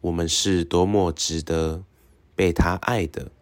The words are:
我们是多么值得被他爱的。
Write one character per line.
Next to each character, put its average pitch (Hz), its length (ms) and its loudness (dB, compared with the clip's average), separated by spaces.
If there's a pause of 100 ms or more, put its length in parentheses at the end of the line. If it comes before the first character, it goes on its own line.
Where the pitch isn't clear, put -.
我 87 100 -2
们 85 160 0
是 90 360 2
多 87 220 2
么 98 240 2
值 80 320 -4
得 80 400 -2 (540)
被 92 160 2
他 85 300 2
爱 107 260 0
的。 - 340 -12